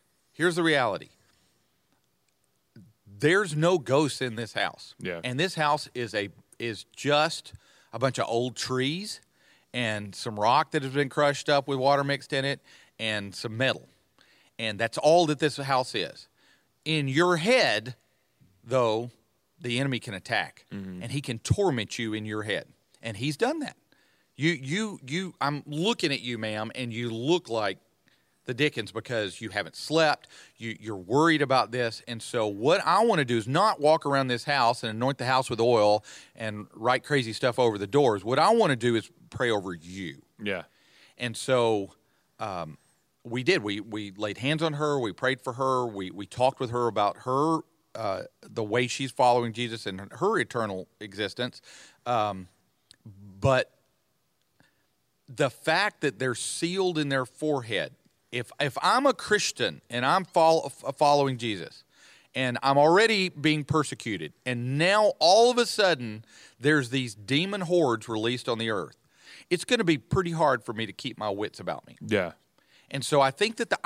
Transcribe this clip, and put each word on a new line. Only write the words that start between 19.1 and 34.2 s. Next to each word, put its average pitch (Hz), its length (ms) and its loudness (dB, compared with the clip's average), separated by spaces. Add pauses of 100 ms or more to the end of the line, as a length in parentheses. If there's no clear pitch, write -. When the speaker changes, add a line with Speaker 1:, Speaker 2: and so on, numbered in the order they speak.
Speaker 1:
the 123 200 -4
enemy 135 200 -2
can 107 140 -10
attack, 95 580 -6
Speaker 2:
Mm-hmm. 95 300 -12
Speaker 1:
and 110 100 -10
he 143 100 -4
can 117 180 -8
torment 139 580 0
you 110 160 -6
in 107 120 -8
your 107 180 -6
head. 101 220 -4 (360)
And 113 160 -10
he's 143 200 -4
done 311 220 0
that. - 180 -10 (580)
You, 151 160 0
you, 170 540 -6
you, 170 340 -8
I'm 139 280 -2
looking 165 440 -2
at 120 100 -4
you, 120 180 -8
ma'am, 110 340 -6
and 120 180 -8
you 117 200 -6
look 143 380 -2
like 107 280 -2 (680)
the 123 100 -6
dickens 131 360 -2
because 110 480 -6
you 110 100 -10
haven't 90 260 -6
slept, 151 520 0 (300)
you, 113 220 -8
you're 107 160 -10
worried 143 480 4
about 123 280 2
this. 120 360 -4
And 117 160 -10
so 113 240 -2
what 120 360 2
I 190 200 4
wanna 185 220 4
do 120 120 0
is 113 100 -2
not 175 320 2
walk 151 240 4
around 135 260 0